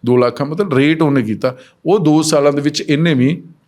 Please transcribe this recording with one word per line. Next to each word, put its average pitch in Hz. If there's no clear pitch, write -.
ਦੋ 123
ਲੱਖ, 120
ਮਤਲਬ, 156
ਰੇਟ 151
ਉਹਨੇ 139
ਕੀਤਾ। 107
ਉਹ 190
ਦੋ 156
ਸਾਲਾਂ 147
ਦੇ 143
ਵਿੱਚ 147
ਇਹਨੇ 156
ਵੀ 135